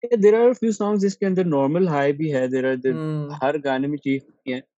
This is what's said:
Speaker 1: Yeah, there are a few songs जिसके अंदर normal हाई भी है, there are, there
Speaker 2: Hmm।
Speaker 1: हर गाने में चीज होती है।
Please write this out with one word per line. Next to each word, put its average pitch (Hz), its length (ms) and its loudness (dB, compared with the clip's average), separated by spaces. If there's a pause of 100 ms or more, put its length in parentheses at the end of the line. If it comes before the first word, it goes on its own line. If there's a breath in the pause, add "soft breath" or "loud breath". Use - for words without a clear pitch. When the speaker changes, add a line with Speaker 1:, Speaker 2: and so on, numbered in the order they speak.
Speaker 1:
Yeah, 233 220 2
there 220 160 6
are 247 160 4
a - 60 -4
few 220 140 0
songs 208 200 0
जिसके 196 280 -2
अंदर 185 180 0
normal 156 440 2
हाई 143 240 0
भी 156 160 -2
है, 131 200 0
there 131 160 -2
are, 131 120 0
there 131 180 -2
Speaker 2:
Hmm। 151 480 -6
Speaker 1:
हर 147 160 0
गाने 139 300 -2
में 147 100 -6
चीज 135 260 -4
होती - 260 -16
है। 127 120 -6 (160)